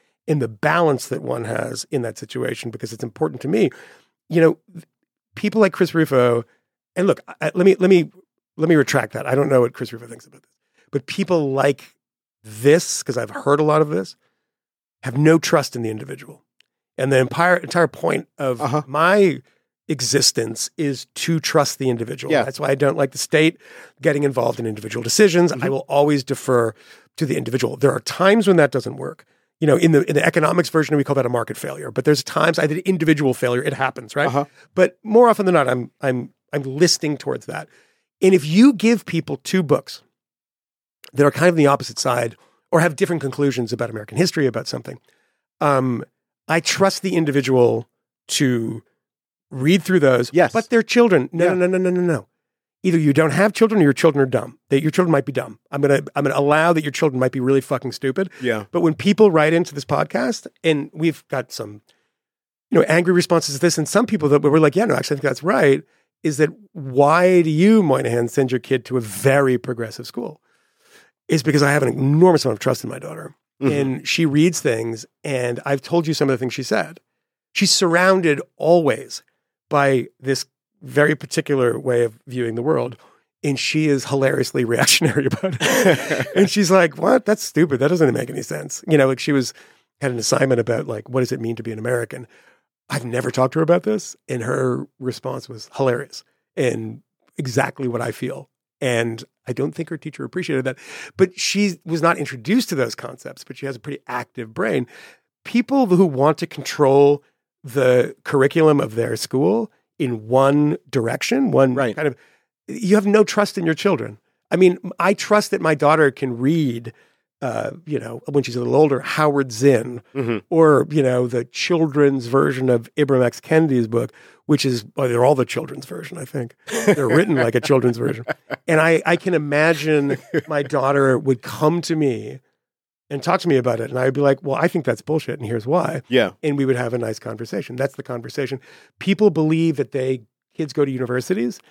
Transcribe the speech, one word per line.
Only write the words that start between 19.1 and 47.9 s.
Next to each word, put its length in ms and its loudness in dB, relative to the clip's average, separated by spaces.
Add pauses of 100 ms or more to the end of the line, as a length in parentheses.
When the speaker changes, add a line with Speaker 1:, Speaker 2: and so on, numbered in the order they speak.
Speaker 1:
existence 880 -2
is 280 -4 (100)
to 240 -2
trust 400 0
the 100 -2
individual. 420 -4
Speaker 2:
Yeah. 120 2
Speaker 1:
That's 160 -10
why 100 -2
I 60 0
don't 220 0
like 140 -2
the 60 -16
state 400 2 (440)
getting 220 0
involved 360 0
in 60 -6
individual 380 -8
decisions. 480 4
Speaker 2:
Mm-hmm. 120 -6
Speaker 1:
I 60 0
will 200 -4
always 340 2
defer 500 0 (440)
to 80 -4
the 120 -2
individual. 400 -2
There 140 4
are 80 -2
times 480 2
when 100 6
that 140 4
doesn't 260 -4
work. 280 -12 (340)
You 80 0
know, 100 6
in 140 4
the, 180 6
in 60 0
the 100 2
economics 440 0
version, 280 0
we 60 2
call 120 -2
that 100 0
a 40 -4
market 280 -6
failure. 340 -12
But 140 -6
there's 180 4
times 340 -2
I 100 0
did 120 -4
individual 540 0
failure. 280 -2
It 120 -4
happens, 420 -6
right? 120 0
Speaker 2:
Uh-huh. 180 0 (300)
Speaker 1:
But 280 2
more 260 6
often 160 2
than 80 2
not, 140 2
I'm, 240 -2 (100)
I'm, 320 -4 (200)
I'm 100 -4
listing 540 -2
towards 280 -8
that. 220 -12 (540)
And 120 6
if 120 4
you 280 6
give 320 0
people 320 -6
two 240 -2
books 420 -2 (1120)
that 120 4
are 60 2
kind 180 2
of 40 4
on 40 -4
the 100 6
opposite 320 -2
side 380 -4 (340)
or 80 4
have 160 0
different 260 -2
conclusions 520 -4
about 160 -6
American 280 -12
history, 300 2
about 200 -6
something, 320 -12 (600)
um, 440 0 (440)
I 120 0
trust 420 0
the 140 -4
individual 720 2 (420)